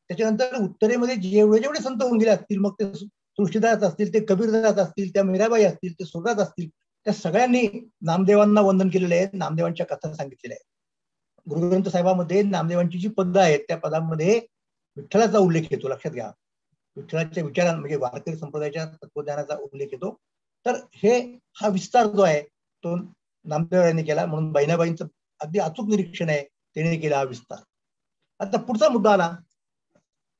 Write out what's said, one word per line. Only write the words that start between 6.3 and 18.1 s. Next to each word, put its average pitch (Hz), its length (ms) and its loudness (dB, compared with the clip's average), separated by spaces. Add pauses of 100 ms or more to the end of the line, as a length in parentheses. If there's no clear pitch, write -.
असतील, 170 320 -4 (360)
त्या 208 100 -2
सगळ्यांनी 240 760 0 (120)
नामदेवांना 202 600 4
वंदन 190 280 4
केलेलं 180 260 0
आहे, 180 180 2
नामदेवांच्या 170 540 -4
कथा 151 280 -8
सांगितलेल्या 139 460 -12
आहेत. - 160 -20 (760)
गुरुग्रंथ 180 380 0
साहेबामध्ये 180 540 0
नामदेवांची 175 560 -2
जी 196 100 -4
पदं 190 320 0
आहेत, 156 280 4
त्या 165 80 -4
पदांमध्ये 160 640 -2 (560)
विठ्ठलाचा 208 420 0
उल्लेख 165 320 4
येतो, 131 180 -6
लक्षात 135 220 -6
घ्या. 110 220 -12 (640)
विठ्ठलाच्या 160 480 -6
विचारां-, 165 340 0
म्हणजे 147 180 -6
वारकरी 139 400 -6